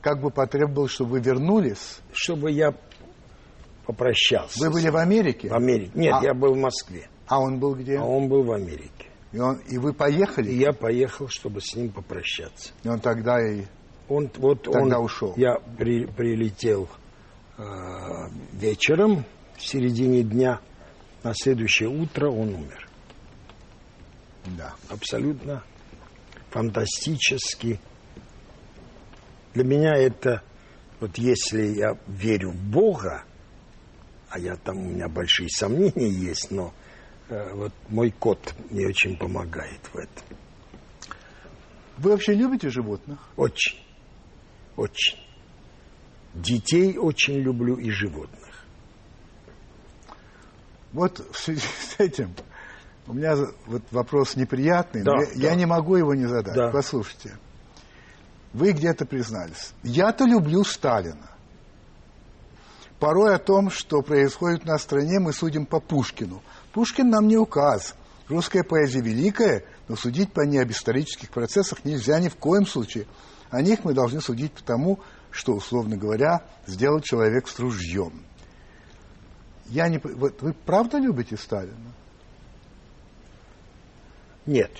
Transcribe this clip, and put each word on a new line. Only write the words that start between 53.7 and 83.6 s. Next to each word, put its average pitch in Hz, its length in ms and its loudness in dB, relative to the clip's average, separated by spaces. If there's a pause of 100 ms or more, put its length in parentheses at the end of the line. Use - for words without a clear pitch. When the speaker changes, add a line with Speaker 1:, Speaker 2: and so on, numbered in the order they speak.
Speaker 1:
вопрос 127 460 0
неприятный, 135 680 0
Speaker 2:
Да, 143 140 4
Speaker 1:
но 143 80 4
я, 143 60 0
Speaker 2:
да. - 40 -14 (160)
Speaker 1:
я 170 60 4
не 180 100 4
могу 170 300 2
его 151 180 4
не 127 140 0
задать. 110 260 -2
Speaker 2:
Да. 120 160 2
Speaker 1:
Послушайте, 117 680 -4 (1120)
вы 165 180 4
где-то 160 340 0
признались. 110 680 -8 (100)
Я-то 190 420 2
люблю 196 380 4
Сталина. 101 640 -2 (1700)
Порой 185 380 6
о - 40 0
том, 196 300 4
что 151 320 0
происходит 147 640 2
у 160 40 -8
нас 156 140 2
в - 40 -12
стране, 151 340 2
мы 165 140 2
судим 151 340 -2
по 160 120 0
Пушкину. 110 640 -4 (300)
Пушкин 240 380 2
нам 214 180 6
не 220 100 6
указ. 143 560 2 (360)
Русская 170 340 0
поэзия 139 380 2
великая, 135 640 2 (240)
но 117 80 -6
судить 143 380 -2
по 160 80 0
ней 143 220 4
об 117 80 -2
исторических - 580 -4
процессах - 560 -2
нельзя 143 340 0
ни 180 100 2
в - 80 -10
коем 185 280 4
случае. 113 400 -6 (460)
О 127 100 0
них 208 220 2
мы 156 100 0
должны 131 280 0
судить 127 320 -6
по - 100 -20
тому, 156 380 0 (280)
что, - 240 -2
условно 110 440 -2
говоря, 117 460 0 (220)
сделал 135 360 0
человек 117 480 2
с - 100 -14
ружьем. 90 640 -4 (1400)
Я 156 220 0
не 160 100 -2
п-, 131 160 -10
вот 135 260 -2
вы 156 120 -4
правда 233 440 0
любите 156 400 -2
Сталина? 113 560 -10 (2500)